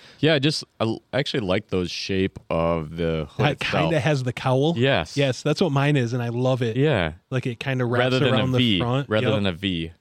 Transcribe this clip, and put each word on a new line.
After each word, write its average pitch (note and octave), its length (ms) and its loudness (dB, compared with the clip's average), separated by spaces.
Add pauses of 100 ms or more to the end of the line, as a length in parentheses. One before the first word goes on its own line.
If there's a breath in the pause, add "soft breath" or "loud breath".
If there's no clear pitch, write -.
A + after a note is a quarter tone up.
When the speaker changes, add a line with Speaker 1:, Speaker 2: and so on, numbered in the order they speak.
(200 loud breath)
Speaker 1:
Yeah, D#3 140 4
I C#3+ 40 4
just, D3 240 0 (160)
I G#2+ 60 -2
l-, A2+ 180 -2 (100)
actually C3+ 280 -2
like G2+ 280 0
the F2+ 200 -2
shape F#2+ 500 -2 (120)
of E2 460 0
the E2 340 -2
hood - 160 -2
Speaker 2:
It C#3+ 160 -2
Speaker 1:
itself. F#2+ 200 0
Speaker 2:
kinda E3 180 2
has D3 220 0
the B2 100 -4
cowl. C3+ 440 0
Speaker 1:
Yes. A#2 400 0
Speaker 2:
Yes, C3+ 260 -2
that's D3+ 180 0
what F3 120 2
mine C#3+ 240 2
is, A#2+ 160 0
and B2 100 -2
I A#2+ 60 -4
love B2+ 340 0
it. A#2 140 -2
Speaker 1:
Yeah. A2+ 380 2 (160)
Speaker 2:
Like, C3 160 -2
it A#2+ 120 -6
kinda C3 260 -2
wraps A#2+ 280 2
Speaker 1:
Rather C3 80 2
than C3 140 2
Speaker 2:
around B2+ 200 0
Speaker 1:
a B2+ 40 2
V. A#2+ 160 4
Speaker 2:
the F2+ 60 4
front. B2 280 0
Speaker 1:
Rather G#2+ 200 2
Speaker 2:
Yep. A2 80 2
Speaker 1:
than G2+ 100 0
a F#2 60 0
V. E2+ 480 -4